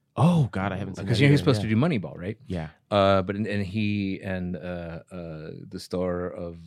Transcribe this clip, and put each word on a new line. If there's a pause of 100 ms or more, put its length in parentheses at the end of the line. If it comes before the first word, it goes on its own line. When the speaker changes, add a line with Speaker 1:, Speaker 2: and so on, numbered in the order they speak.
(160)
Speaker 1:
Oh,
God,
I
haven't
seen
Speaker 2:
'Cause,
Speaker 1:
that
Speaker 2:
you
know,
he's
Speaker 1:
either,
Speaker 2:
supposed
Speaker 1:
yeah.
Speaker 2:
to
do
Moneyball,
right?
Speaker 1:
Yeah. (200)
Speaker 2:
Uh,
but,
and,
and
he
and,
uh, (100)
uh, (200)
the
star
of (100)